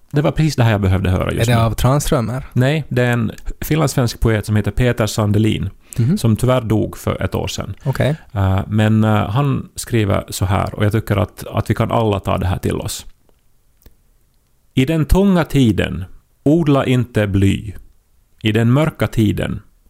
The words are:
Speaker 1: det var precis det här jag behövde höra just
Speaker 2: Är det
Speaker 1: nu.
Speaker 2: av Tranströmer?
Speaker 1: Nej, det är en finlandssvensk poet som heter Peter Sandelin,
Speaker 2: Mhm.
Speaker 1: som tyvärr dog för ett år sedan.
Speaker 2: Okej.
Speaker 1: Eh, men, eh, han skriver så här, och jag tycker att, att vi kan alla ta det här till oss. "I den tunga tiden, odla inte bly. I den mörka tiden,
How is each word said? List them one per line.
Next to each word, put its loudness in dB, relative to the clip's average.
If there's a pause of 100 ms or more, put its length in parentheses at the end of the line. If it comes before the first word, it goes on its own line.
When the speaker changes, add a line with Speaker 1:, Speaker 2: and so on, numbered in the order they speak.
(100)
Speaker 1:
det 0
var 0
precis 0
det 2
här 4
jag 2
behövde 2
höra 0
just 0
Speaker 2:
Är 2
det 4
Speaker 1:
nu. 2
Speaker 2:
av -2
Tranströmer? 0
Speaker 1:
Nej, 0
det 0
är 2
en -2 (280)
finlandssvensk -2
poet 0
som 0
heter 0
Peter 0
Sandelin, 0 (280)
Speaker 2:
Mhm. 0
Speaker 1:
som 2
tyvärr 2
dog -2
för -6
ett -4
år -4
sedan. -8 (100)
Speaker 2:
Okej. -2 (160)
Speaker 1:
Eh, 0 (100)
men, 4
eh, 2 (200)
han -2
skriver -2
så -6
här, -2
och -2
jag 2
tycker 0
att, -4
att -2
vi 0
kan -2
alla 2
ta -2
det -2
här -2
till -2
oss. -8 (1700)
"I 2
den 0
tunga 4
tiden, 0 (380)
odla 2
inte 0
bly. 0 (720)
I 2
den 2
mörka 0
tiden, 0 (300)